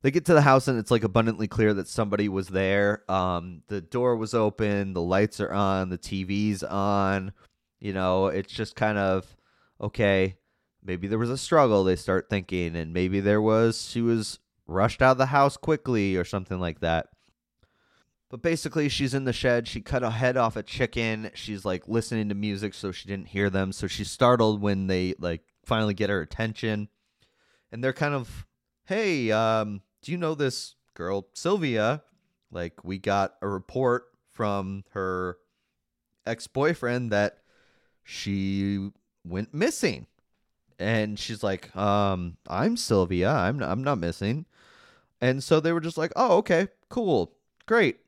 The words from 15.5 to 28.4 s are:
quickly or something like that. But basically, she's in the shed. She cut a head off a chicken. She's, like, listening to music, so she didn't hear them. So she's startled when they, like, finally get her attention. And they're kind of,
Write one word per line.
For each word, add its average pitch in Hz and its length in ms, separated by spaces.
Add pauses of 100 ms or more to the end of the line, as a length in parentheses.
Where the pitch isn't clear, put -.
quickly 113 600
or 87 80
something 95 340
like 85 220
that. 82 280 (1200)
But 120 140
basically, 156 460
she's 135 260
in 135 100
the 123 80
shed. 120 360
She - 120
cut 127 220
a 117 80
head 127 260
off 113 200
a 107 80
chicken. 113 720
She's, 101 300
like, 92 220
listening 110 420
to 101 60
music, 101 400
so 98 160
she - 160
didn't 98 220
hear 101 220
them. 95 200
So - 160
she's - 240
startled 117 500
when 98 280
they, 92 320
like, 85 240 (200)
finally 110 300
get 101 160
her 98 100
attention. 107 680 (840)
And 117 140
they're 135 80
kind 147 220
of, 123 300 (420)